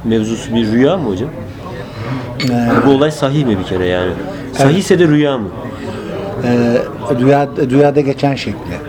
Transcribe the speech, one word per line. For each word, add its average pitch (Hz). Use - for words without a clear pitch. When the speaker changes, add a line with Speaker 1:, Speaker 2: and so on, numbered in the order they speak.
Speaker 1:
mevzusu 113
bir 113
rüya 135
mı 143
hocam? 101
Speaker 2:
Ee, 120
Speaker 1:
Bu 139
olay 139
sahih 147
mi 104
bir 92
kere 92
yani? 90
Speaker 2:
Evet. -
Speaker 1:
Sahihse 175
de 175
rüya 147
mı? 101
Speaker 2:
Ee, 120
rüya, 139
rüyada 143
geçen 139
şekli. 104